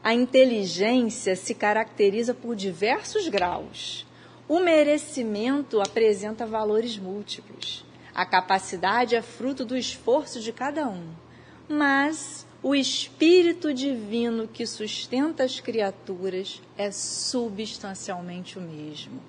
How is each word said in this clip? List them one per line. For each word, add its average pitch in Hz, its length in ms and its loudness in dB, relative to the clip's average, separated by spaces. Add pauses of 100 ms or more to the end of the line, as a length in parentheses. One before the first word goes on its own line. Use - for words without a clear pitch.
A 226 120 2
inteligência 233 1200 4
se 214 180 -6
caracteriza 214 760 2
por 233 240 -6
diversos 208 720 -2
graus. - 800 -4 (420)
O 320 120 4
merecimento 277 1200 2
apresenta 214 680 2
valores 220 500 0
múltiplos. - 880 -12 (300)
A 185 120 0
capacidade 190 880 2
é 226 80 2
fruto 262 420 -6
do 247 120 -4
esforço 254 640 0
de 226 120 -6
cada 285 360 -4
um. 180 160 -8 (640)
Mas 294 760 0 (160)
o 269 120 2
espírito 330 960 4
divino 233 760 -2
que 226 180 -8
sustenta 262 760 -2
as 254 160 -4
criaturas 196 1000 -4 (160)
é 202 140 -4
substancialmente 196 1700 -6
o - 20 -10
mesmo. 151 680 -12